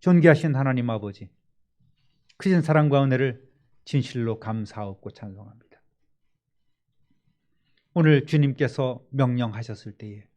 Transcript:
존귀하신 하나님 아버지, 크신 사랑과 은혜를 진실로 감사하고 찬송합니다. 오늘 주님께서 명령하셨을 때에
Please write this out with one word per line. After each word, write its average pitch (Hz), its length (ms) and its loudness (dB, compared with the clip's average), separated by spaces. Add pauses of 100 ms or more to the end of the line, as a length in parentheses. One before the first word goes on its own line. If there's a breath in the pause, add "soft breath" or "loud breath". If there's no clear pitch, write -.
존귀하신 160 560 4
하나님 127 340 -2
아버지, 101 400 -10 (1080)
크신 180 240 2
사랑과 151 420 2
은혜를 131 420 -2 (380)
진실로 117 560 -4
감사하고 104 720 -10
찬송합니다. 107 720 -20 (2000)
오늘 151 340 4
주님께서 135 840 -2
명령하셨을 117 840 -4
때에 104 340 -18 (100)